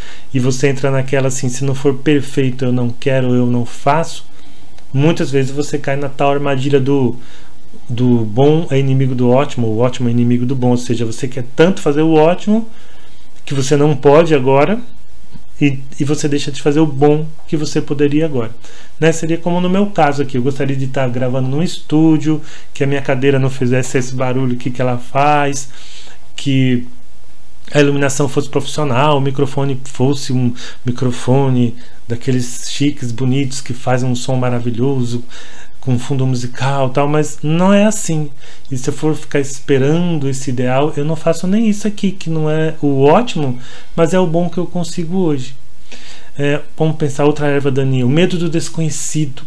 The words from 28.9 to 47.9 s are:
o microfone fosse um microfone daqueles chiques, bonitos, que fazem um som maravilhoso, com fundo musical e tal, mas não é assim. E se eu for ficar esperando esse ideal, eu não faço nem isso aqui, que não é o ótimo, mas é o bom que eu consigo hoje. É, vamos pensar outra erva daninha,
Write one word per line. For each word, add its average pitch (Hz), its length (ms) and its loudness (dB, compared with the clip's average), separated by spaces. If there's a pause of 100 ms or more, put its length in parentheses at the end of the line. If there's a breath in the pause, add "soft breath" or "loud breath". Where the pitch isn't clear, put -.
o 135 40 2
microfone 139 640 0
fosse 135 480 0
um 127 200 2 (320 loud breath)
microfone 123 920 0 (320 loud breath)
daqueles 123 600 -2
chiques, 139 440 -2
bonitos, 135 480 0
que - 120 -4
fazem 127 380 0
um 123 60 0
som 131 180 -2
maravilhoso, 123 880 0 (580 loud breath)
com 123 180 0
fundo 131 280 0
musical 131 640 0
e 131 40 -2
tal, 143 160 2
mas 151 340 0
não 170 300 2
é 202 140 4
assim. 160 440 -2 (400 loud breath)
E 135 60 -2
se 127 140 -2
eu 143 40 -4
for 156 220 0
ficar - 240 -2
esperando 143 880 0
esse 135 220 -2
ideal, 127 460 0
eu 143 80 -2
não 156 120 0
faço 165 300 0
nem 214 220 2
isso 208 200 0
aqui, 208 240 0
que 190 160 -4
não 156 220 0
é 156 320 0
o 139 200 2
ótimo, 151 560 2 (380 loud breath)
mas 165 160 2
é 185 60 2
o 185 80 2
bom 170 240 0
que - 80 -4
eu 175 80 -2
consigo 175 520 -2
hoje. 147 380 0 (800 loud breath)
É, 143 220 0 (160)
vamos 156 200 0
pensar 143 280 0
outra 147 220 2
erva 143 240 2
daninha, 131 360 0